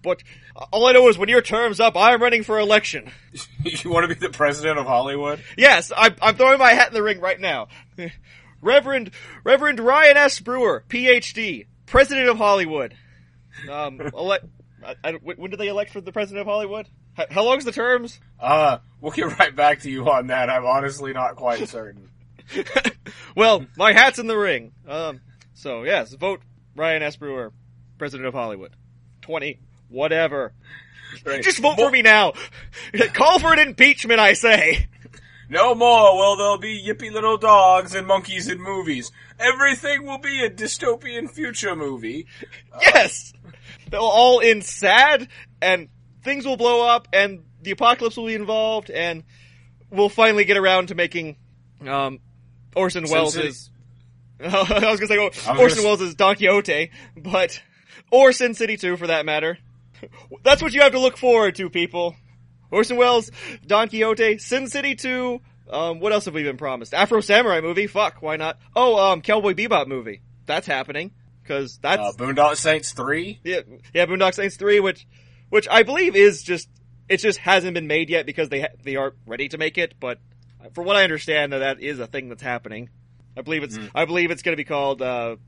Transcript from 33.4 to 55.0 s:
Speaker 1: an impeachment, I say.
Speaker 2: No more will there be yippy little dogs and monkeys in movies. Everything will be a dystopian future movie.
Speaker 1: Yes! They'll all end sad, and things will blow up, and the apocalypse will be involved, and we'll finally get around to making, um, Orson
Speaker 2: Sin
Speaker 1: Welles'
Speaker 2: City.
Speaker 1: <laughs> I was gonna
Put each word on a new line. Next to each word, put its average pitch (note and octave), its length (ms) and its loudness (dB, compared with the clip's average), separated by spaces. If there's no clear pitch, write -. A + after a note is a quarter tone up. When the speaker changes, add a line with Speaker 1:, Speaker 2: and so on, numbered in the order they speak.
Speaker 1:
an D#4 60 4
impeachment, C4 600 2
I G3 140 6
say. E3+ 520 2
Speaker 2:
No G3 260 2
more A3+ 420 8
will G3 200 2
there G3+ 220 0
be G#3+ 280 -10
yippy G#3+ 240 -8
little G#3+ 280 0
dogs F#3+ 560 6
and F#3+ 120 -6
monkeys F#3+ 420 -2
in F3+ 120 -8
movies. F3+ 500 -8
Everything C#4 640 0
will C4+ 120 -12
be C#4 260 -6
a A3 60 -2
dystopian A#3 800 -6
future A3+ 440 -8
movie. C3+ 520 -10
Speaker 1:
Yes! - 520 2
They'll G#3 120 -4
all A#3 380 6
end A3 240 2
sad, B3 640 2
and F3+ 280 -2
things C4+ 240 -6
will C4 100 -4
blow A#3+ 300 2
up, A#3 260 2
and F#3+ 320 0
the F3 100 -10
apocalypse A#3 440 0
will A3+ 100 -10
be A3+ 80 -6
involved, A3 560 -4
and E3 340 -6
we'll G3+ 180 2
finally G#3+ 360 2
get G3 120 2
around F#3 320 2
to F3 60 -12
making, E3 420 -6
um, C3+ 340 -6
Orson F3+ 320 -2
Speaker 2:
Sin D3+ 80 -4
Speaker 1:
Welles' D#3 200 0
Speaker 2:
City. D3+ 180 -6
Speaker 1:
<laughs> - 460 -20
I G3 500 0
was G#3+ 80 0
gonna G#3 80 -4